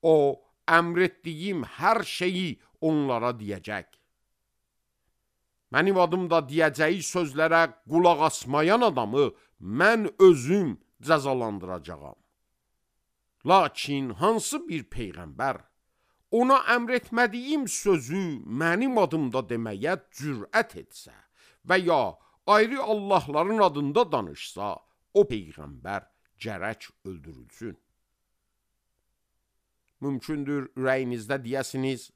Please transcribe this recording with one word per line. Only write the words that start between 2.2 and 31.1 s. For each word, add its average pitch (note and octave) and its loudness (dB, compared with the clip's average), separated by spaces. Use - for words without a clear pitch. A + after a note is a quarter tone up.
onlara C3 -2
deyəcək." G2+ -10
Mənim F#3 2
adımda E3+ 2
deyəcəyi D#3 0
sözlərə D#3+ 2
qulaq E3 4
asmayan D#3 0
adamı B2+ 2
mən F#3 2
özüm E3+ 6
cəzalandıracağam. F#2+ -4
Lakin C#3+ 0
hansı A3 -2
bir D#3+ -6
peyğəmbər A2+ -8
ona B3+ 4
əmr A#3+ -2
etmədiyim A#3+ -2
sözü E3 -2
mənim F3 0
adımda D3+ 0
deməyə A#2 -4
cürət C#3+ -4
etsə - -20
və F3+ 2
ya C#3 0
ayrı A3+ 4
allahların G3 0
adında D#3+ 2
danışsa, G2 -8
o G3+ 6
peyğəmbər F2+ -6
gərək G#2 -10
öldürülsün. E2 -16
Mümkündür, C#3+ -6
ürəyinizdə C3 -2